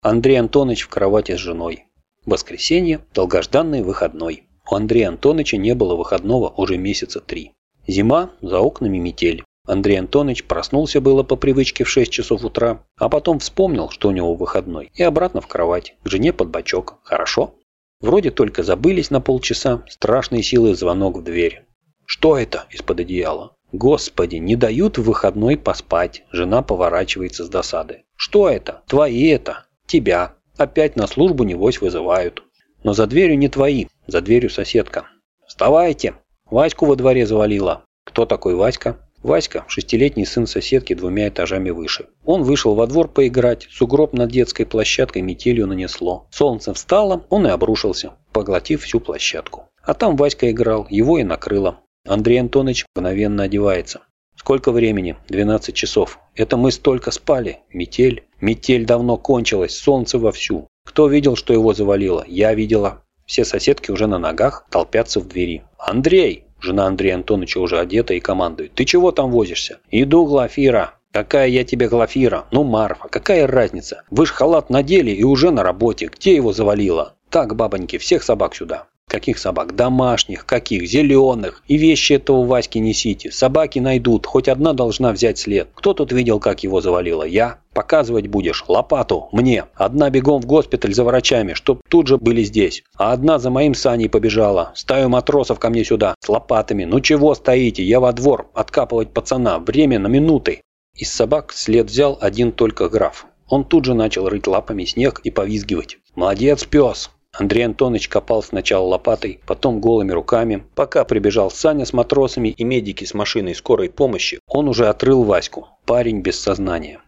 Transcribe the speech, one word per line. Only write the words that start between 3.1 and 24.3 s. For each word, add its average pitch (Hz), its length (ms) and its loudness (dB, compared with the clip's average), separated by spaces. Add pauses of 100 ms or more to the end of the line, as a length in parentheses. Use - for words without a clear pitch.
долгожданный 113 720 0
выходной. 82 600 -6 (260)
У 98 60 0
Андрея 110 320 0
Антоновича 139 480 0
не 107 180 0
было 95 220 0
выходного 95 600 -2
уже 95 200 -2
месяца - 440 -6
три. - 340 -14 (340)
Зима, 143 420 2 (100)
за 92 200 -2
окнами 104 380 0
метель. 85 440 -2 (240)
Андрей 98 320 0
Антонович 131 460 -2
проснулся 143 560 -2
было 135 240 4
по 135 100 0
привычке 135 480 0
в 117 60 -2
шесть 120 240 0
часов 117 320 -4
утра, 117 400 -2 (120)
а 117 120 -2
потом 147 320 0
вспомнил, 143 500 -2
что - 200 -2
у - 20 0
него 85 240 -2
выходной, 87 580 -6
и - 80 -2
обратно 165 380 0
в - 80 -20
кровать, 87 560 -4
к - 40 -6
жене 110 240 0
под 85 180 -4
бочок. - 520 -6
Хорошо. - 540 -4 (440)
Вроде 139 300 2
только 107 320 0
забылись 131 480 0
на 135 100 0
полчаса, 127 680 -2
страшной 120 560 -2
силой 113 300 4
звонок 90 420 -2
в 85 80 -12
дверь. 85 400 -4 (420)
«Что 156 320 2
это?» - 320 -6
из-под - 300 -6
одеяла. 85 560 -6 (160)
«Господи, 95 640 -2